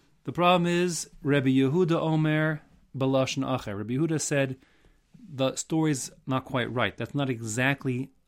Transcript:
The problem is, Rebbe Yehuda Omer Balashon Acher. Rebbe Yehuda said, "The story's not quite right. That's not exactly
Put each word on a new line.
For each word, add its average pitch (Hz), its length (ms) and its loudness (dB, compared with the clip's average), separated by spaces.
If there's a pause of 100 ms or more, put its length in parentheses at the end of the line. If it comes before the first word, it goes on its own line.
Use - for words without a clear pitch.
(260)
The 139 60 -8
problem 175 360 4
is, 175 420 0 (140)
Rebbe 139 260 2
Yehuda 151 500 4
Omer 156 640 0 (340)
Balashon 135 480 0
Acher. 123 320 -4
Rebbe 104 180 -6
Yehuda 156 280 0
said, 135 360 -2 (760)
"The 131 220 0
story's 156 560 -2 (160)
not 127 180 -2
quite 117 260 -2
right. 113 240 -2
That's - 200 -6
not 143 140 -2
exactly 127 800 -2 (160)